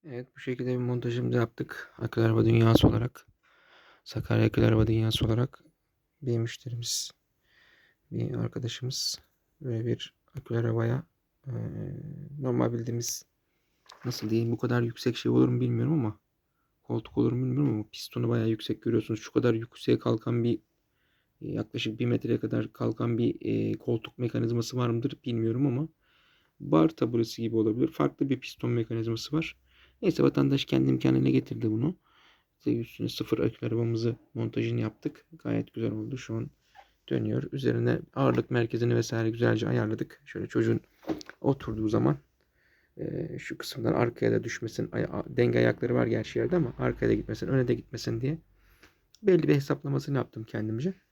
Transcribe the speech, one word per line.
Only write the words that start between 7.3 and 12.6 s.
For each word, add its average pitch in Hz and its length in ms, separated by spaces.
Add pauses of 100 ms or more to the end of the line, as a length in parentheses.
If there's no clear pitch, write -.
bir 117 240
arkadaşımız 117 840 (400)
böyle 117 260
bir - 280 (240)
akül 117 180
arabaya, 117 500 (400)
eee, 131 60 (880)
normal 123 320